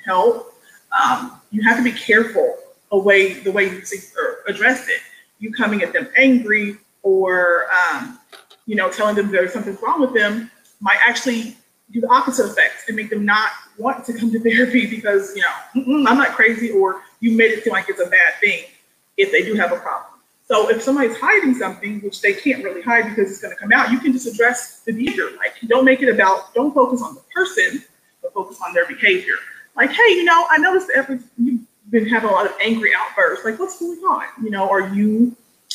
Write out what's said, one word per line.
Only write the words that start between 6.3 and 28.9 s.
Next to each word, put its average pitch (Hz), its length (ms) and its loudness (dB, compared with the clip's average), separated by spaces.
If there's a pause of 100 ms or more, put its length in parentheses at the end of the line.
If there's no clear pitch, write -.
or, 180 680 2
um, 165 480 -2 (460)
you 214 100 -6
know, 190 140 0
telling 208 260 -2
them 202 160 0
there's 185 220 0
something 202 280 -8
wrong 277 200 0
with 254 120 0
them 220 380 0 (300)
might 202 260 2
actually 233 480 -4 (360)
do 226 100 -4
the 254 80 -2
opposite 254 400 2
effect - 380 -2
and 214 80 -6
make 214 140 -8
them 208 160 -4
not 214 260 0 (260)
want 247 280 -4
to 233 80 -8
come 220 180 -2
to 226 80 0
<laughs> 226 100 2
therapy 240 380 2
because, 202 480 -2
you 196 60 -4
know, 175 400 -4
"Mm-mm, 269 260 0
I'm 233 100 4
not 269 120 2
crazy," 226 420 0
or 190 300 2 (180)
you 226 160 2
made 226 160 4
it 214 120 -6
seem 214 100 -2
like 190 160 -4
it's 190 120 -4
a 175 80 -2
bad 175 300 4
thing 202 240 -2 (540)
if 196 140 2
they 180 120 2
do 214 120 -2
have 180 160 0
a 175 60 -2
problem. - 420 -10 (280)
So 214 220 2
if 226 120 2
somebody's 262 360 0
hiding 330 380 4
something, 208 460 -6
which 202 200 -10
they 202 120 2
can't 254 300 -2
really 185 180 -8
hide 233 280 0
because 202 220 -2
it's - 100 -16
gonna 202 140 -12
come 202 160 -2
out, 240 200 4
you 262 80 0
can 294 140 0
just 247 140 -4
address 226 540 -2
the 233 100 -8
behavior. 240 460 -4
Like, - 160 -6 (140)
don't 254 180 4
make 262 160 4
it 262 80 2
about, 202 440 2
don't 269 200 0
focus 269 280 2
on - 140 -10
the - 60 -20 (120)
person, - 500 -2 (380)
but - 120 -12
focus - 320 -8
on - 80 -10
their 170 140 2
behavior. 196 480 -2 (400)